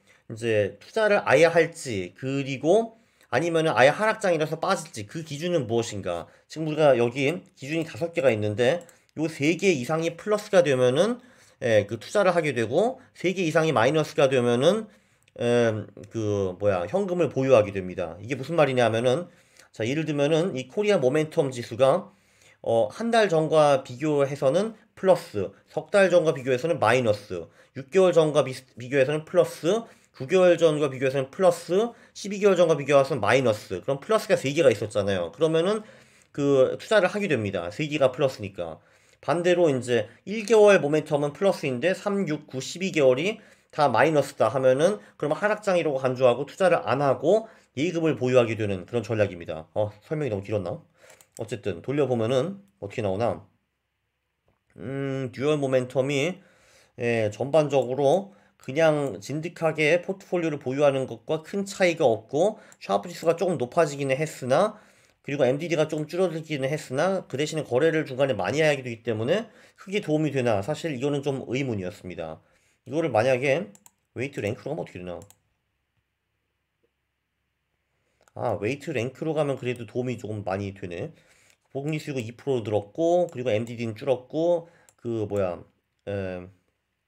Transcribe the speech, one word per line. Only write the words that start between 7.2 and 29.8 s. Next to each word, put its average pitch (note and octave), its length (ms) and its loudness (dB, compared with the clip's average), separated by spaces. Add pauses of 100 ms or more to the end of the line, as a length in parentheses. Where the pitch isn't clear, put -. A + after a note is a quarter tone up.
기준이 D#3 300 -6
다섯 E3 280 -8
개가 C3+ 200 4
있는데 A2 520 0 (340)
요 D#3 100 -2
세 D#3 280 0
개 F#3+ 140 2
이상이 D#3+ 460 -2
플러스가 G3+ 460 0
되면은, C#3+ 580 2 (420)
예, G#2+ 240 4
그 A2+ 140 -10
투자를 F#3 340 0
하게 D3+ 180 0
되고, C3+ 480 0 (140)
세 F3+ 180 -2
개 F#3 100 -4
이상이 D#3+ 300 2
마이너스가 D3 560 2
되면은, C3+ 600 2 (500)
음, A#2 480 0 (220)
그 G2+ 500 -2
뭐야, G2 280 0
현금을 F3 420 0
보유하게 A#2+ 440 4
됩니다. F2+ 500 -6
이게 A#2+ 120 -6
무슨 C3 220 -6
말이냐면은, B2+ 720 2 (420)
자, A2+ 160 -4
예를 D3 200 -2
들면은 D3+ 500 0
이 B2+ 120 -6
코리아 G#3 300 0
모멘텀 D3 540 0
지수가, C3 600 0 (500)
어, A2+ 260 2
한 A#3 220 -6
달 A3 180 4
전과 D3+ 560 4
비교해서는 C#3+ 920 0 (200)
플러스, F#3 560 0 (180)
석 - 220 -10
달 G3 200 4
전과 D#3+ 240 4
비교해서는 C3+ 440 -2
마이너스, G#2+ 680 0 (300)
육 C3+ 140 -16
개월 F#3 220 4
전과 D3+ 320 4
비-, C3 100 -8 (240)
비교해서는 C#3 460 0
플러스, F3+ 580 0 (340)